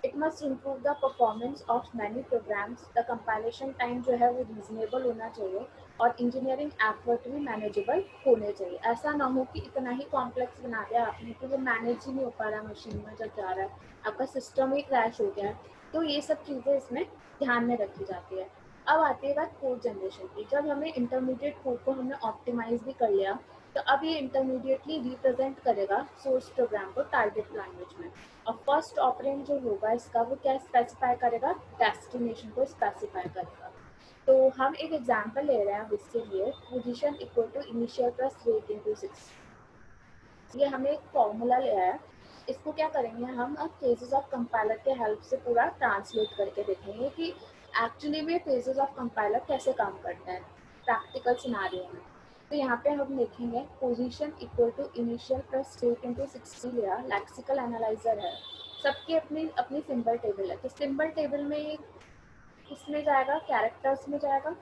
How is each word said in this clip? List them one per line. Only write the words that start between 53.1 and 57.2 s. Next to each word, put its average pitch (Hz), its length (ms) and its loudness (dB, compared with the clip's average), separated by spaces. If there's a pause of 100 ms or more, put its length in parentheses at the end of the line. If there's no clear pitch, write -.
देखेंगे 240 480 0 (180)
position 247 560 0
equal 233 380 4
to 277 180 -4
initial 240 500 -2
plus 262 380 -4
rate 240 220 2
into 247 240 -2
sixty - 440 -10
लिया, 202 240 0 (100)
लेक्सिकल 247 520 -2